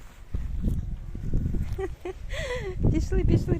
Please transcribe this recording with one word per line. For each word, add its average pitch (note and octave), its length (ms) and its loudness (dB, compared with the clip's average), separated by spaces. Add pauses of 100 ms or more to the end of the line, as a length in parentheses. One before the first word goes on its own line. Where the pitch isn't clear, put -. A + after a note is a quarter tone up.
(3000)
<laughs> - 0 -
Пішли, F4 320 2
пішли, E4+ 360 4